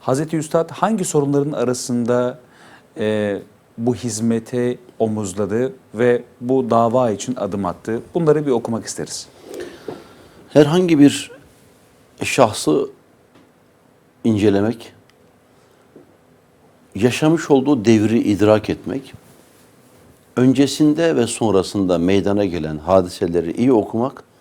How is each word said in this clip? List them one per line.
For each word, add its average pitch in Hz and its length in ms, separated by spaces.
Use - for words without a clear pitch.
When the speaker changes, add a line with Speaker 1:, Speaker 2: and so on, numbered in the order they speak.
Speaker 1:
Hazreti 151 360
Üstad 165 340
hangi 190 340
sorunların 143 480
arasında, 123 840
e, 107 400
bu 117 160
hizmete 117 840
omuzladı 107 720
ve 120 280
bu 123 300
dava 117 400
için 104 260
adım 98 300
attı? 110 360
Bunları 156 320
bir 139 40
okumak 127 360
isteriz. - 420
Speaker 2:
Herhangi 160 460
bir 139 320
şahsı 139 680
incelemek, 107 680
yaşamış 139 560
olduğu 135 340
devri 110 340
idrak 104 520
etmek, - 440
öncesinde 151 800
ve 120 100
sonrasında 95 720
meydana 98 460
gelen 78 340
hadiseleri 87 760
iyi 127 200
okumak 113 520